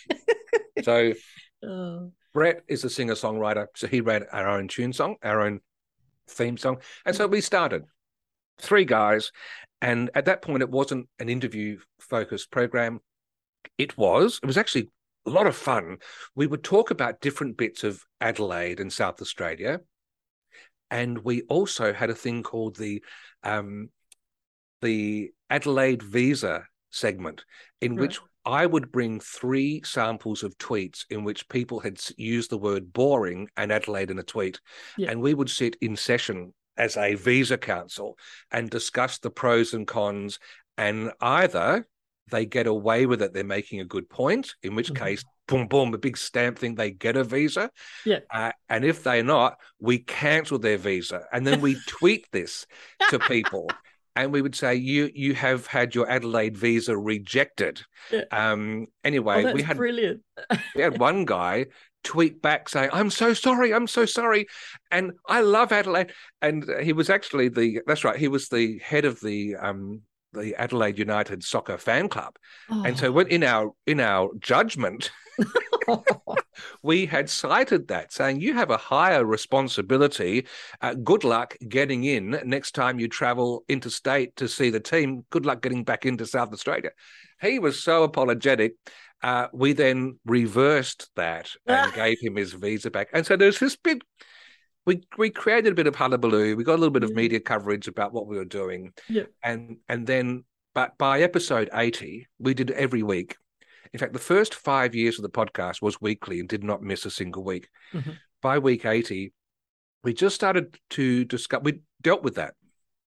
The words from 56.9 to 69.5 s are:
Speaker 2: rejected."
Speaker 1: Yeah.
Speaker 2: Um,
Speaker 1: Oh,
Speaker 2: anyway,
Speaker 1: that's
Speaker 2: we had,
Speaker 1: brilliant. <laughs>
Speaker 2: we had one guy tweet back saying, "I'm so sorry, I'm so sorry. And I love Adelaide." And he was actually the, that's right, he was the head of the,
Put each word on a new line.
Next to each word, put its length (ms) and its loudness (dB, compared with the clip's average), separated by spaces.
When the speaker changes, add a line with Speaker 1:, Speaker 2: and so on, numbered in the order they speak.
Speaker 2:
rejected." 840 -2
Speaker 1:
Yeah. 180 0
Speaker 2:
Um, 580 -2
Speaker 1:
Oh, 40 -20
Speaker 2:
anyway, 380 2
Speaker 1:
that's 140 0
Speaker 2:
we 80 0
had, 120 -2
Speaker 1:
brilliant. 460 -2
<laughs> 260 -4
Speaker 2:
we 80 2
had 160 0
one 260 2
guy 400 0
tweet 360 2
back 300 0
saying, 240 0
"I'm 160 2
so 240 2
sorry, 400 2
I'm 140 2
so 180 2
sorry. 400 2
And 220 0
I 160 4
love 300 6
Adelaide." 400 2
And 200 0
he 100 2
was 160 2
actually 400 2
the, 380 2
that's 160 0
right, 160 2
he 80 2
was 220 -2
the 360 0
head 200 2
of 140 0
the, 360 -4